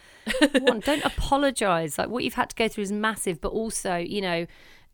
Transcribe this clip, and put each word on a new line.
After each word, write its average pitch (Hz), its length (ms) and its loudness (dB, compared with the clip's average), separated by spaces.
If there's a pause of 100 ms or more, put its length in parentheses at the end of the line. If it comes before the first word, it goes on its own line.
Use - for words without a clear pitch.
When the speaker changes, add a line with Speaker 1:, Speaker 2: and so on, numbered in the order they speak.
(260)
Speaker 1:
<laughs> 285 360 4
Speaker 2:
one, 247 180 2
don't 294 260 0
apologise. 202 960 2
Like, - 100 -2
what 240 140 -2
you've - 100 -2
had - 160 -2
to - 60 -14
go 226 120 2
through 208 180 -4
is 190 60 -4
massive, 208 480 -2
but - 100 -4
also, 196 480 -2
you 175 240 -4
know, 170 260 -2 (460)